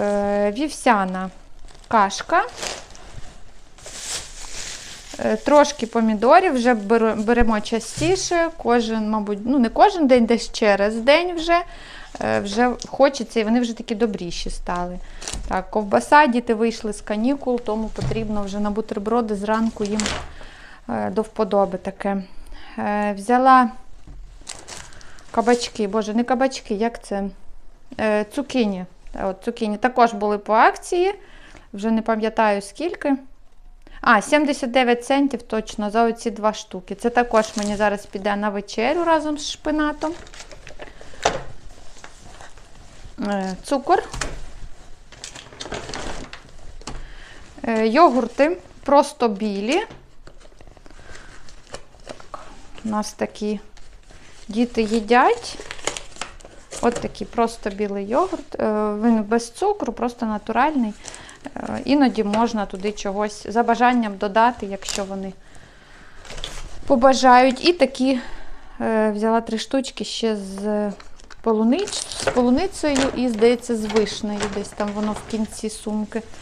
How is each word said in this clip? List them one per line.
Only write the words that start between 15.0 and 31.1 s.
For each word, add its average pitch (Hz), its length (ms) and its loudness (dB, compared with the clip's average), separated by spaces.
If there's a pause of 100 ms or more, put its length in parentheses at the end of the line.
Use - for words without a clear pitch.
Так, 185 220 -4
ковбаса, 233 560 6
діти 240 280 2
вийшли 220 380 -2
з - 80 -8
канікул, 240 600 0
тому 220 280 -2
потрібно 214 540 -2
вже 196 180 -4
на 208 100 0
бутерброди 214 640 -2
зранку 220 500 -2
їм, 214 160 -2 (880)
е, 214 220 -2
до 202 120 0
вподоби 196 560 0
таке. 196 440 -4 (560)
Е, 208 400 0
взяла 254 520 6 (1600)
кабачки, 240 560 2
боже, 208 280 -2
не 240 100 2
кабачки, 262 500 0
як 233 300 -2
це? 196 200 -4 (760)
Е, 214 340 2
цукіні. 214 500 0 (380)
От, 190 220 -2
цукіні 220 320 -2
також 240 360 4
були 208 260 0
по 208 140 -2
акції, 359 640 4 (580)